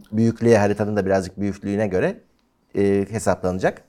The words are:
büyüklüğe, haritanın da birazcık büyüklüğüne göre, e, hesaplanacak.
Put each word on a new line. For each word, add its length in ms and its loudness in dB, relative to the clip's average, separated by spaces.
büyüklüğe, 460 4
haritanın 380 0
da 100 0
birazcık 340 -2
büyüklüğüne 480 -4
göre, 320 -2
e, 340 2
hesaplanacak. 800 -2